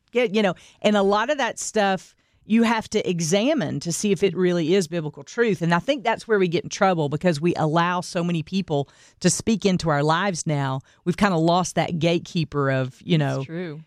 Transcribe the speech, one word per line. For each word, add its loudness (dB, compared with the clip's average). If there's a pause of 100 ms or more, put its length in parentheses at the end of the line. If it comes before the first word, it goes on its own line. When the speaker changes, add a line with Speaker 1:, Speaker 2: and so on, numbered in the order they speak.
(120)
Speaker 1:
get, 0
you 2
know. 2 (260)
And 2
a 4
lot 2
of 0
that -4
stuff -2 (320)
you 4
have 0
to 0
examine 0
to -6
see 0
if 0
it 2
really 2
is 2
biblical -8
truth. 0
And 2
I 2
think -2
that's -2
where 2
we 2
get -2
in -10
trouble, 2
because 0
we 2
allow 0
so -4
many -2
people -2 (320)
to 4
speak 0
into 2
our 2
lives 0
now. -2 (240)
We've -2
kinda 2
lost 2
that -2
gatekeeper -2
of, -2
you 0
know, -2
Speaker 2:
true. -10